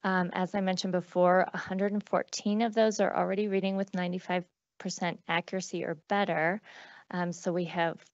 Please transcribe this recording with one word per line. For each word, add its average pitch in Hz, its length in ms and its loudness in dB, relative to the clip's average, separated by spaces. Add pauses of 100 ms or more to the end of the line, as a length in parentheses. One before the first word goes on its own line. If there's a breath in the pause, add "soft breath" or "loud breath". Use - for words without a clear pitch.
um, 185 280 2
as 185 220 -2
I 202 80 -2
mentioned 185 320 0
before, 180 580 4
a 185 60 -6
hundred 190 340 -2
and 208 160 -4
fourteen - 540 0
of 226 140 0
those 220 240 4
are - 160 2
already 190 320 0
reading 190 300 0
with 196 180 -4
ninety-five 180 500 -2 (320)
percent 180 500 -6
accuracy 175 560 -4
or 165 120 -4 (120)
better. 190 540 0 (480 loud breath)
Um, 175 220 -2
so 175 200 -4
we 175 140 0
have 165 340 -2 (140)